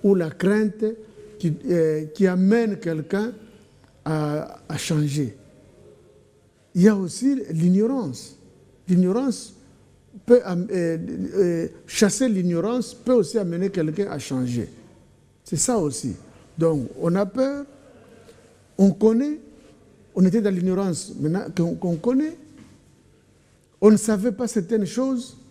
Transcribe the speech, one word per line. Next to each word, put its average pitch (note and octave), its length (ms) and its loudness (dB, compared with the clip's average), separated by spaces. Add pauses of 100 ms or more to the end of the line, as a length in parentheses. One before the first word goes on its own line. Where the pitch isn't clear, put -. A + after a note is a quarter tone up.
ou G3 100 6
la E3+ 140 0
crainte G#3 560 0 (540)
qui, D#3+ 160 -2 (160)
euh, D#3 340 2 (100)
qui F#3+ 120 2
amène G3 520 2
quelqu'un F3+ 540 -4 (720)
à, D3+ 540 -4 (100)
à D3+ 80 -8
changer. D3 580 -2 (1400)
Il F3+ 80 4
y G#3 60 10
a G#3+ 60 6
aussi A#3+ 460 -2 (120)
l'ignorance. F#3 840 0 (500)
L'ignorance F#3 680 0 (720)
peut A#3+ 180 8
am-, F3+ 260 -2
euh, E3+ 280 -2 (360)
euh, E3+ 340 0 (180)
chasser A3+ 420 2
l'ignorance F#3+ 640 0
peut - 220 0
aussi A3+ 240 2
amener F3+ 320 -2
quelqu'un F3+ 400 -2
à D3 80 -6
changer. B2 500 -4 (760)
C'est - 140 -8
ça A#3 220 0
aussi. C3+ 380 -4 (420)
Donc, D#3+ 280 0 (140)
on E3+ 140 0
a G3 100 2
peur, C4+ 400 -4 (1120)
on G3 140 6
connaît, A3+ 480 2 (760)
on F#3+ 120 4
était G3+ 160 2
dans G3 120 0
l'ignorance, F#3 640 -4
maintenant E3 280 -4 (100)
qu'on, E3+ 200 0
qu'on F3 200 -2
connaît, C4 400 0 (1400)
on G#3 100 8
ne G#3+ 60 8
savait G#3+ 340 0
pas A#3+ 160 -6
certaines G#3 400 -2
choses B3+ 500 -4 (140)